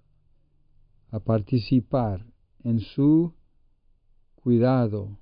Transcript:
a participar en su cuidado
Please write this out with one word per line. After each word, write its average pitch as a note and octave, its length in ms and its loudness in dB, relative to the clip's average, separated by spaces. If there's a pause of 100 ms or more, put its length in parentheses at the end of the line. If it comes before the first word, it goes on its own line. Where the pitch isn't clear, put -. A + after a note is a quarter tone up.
(1080)
a A2 100 -8
participar A2+ 1040 -2 (380)
en A#2 160 -2
su D#3 540 0 (1000)
cuidado A#2 880 0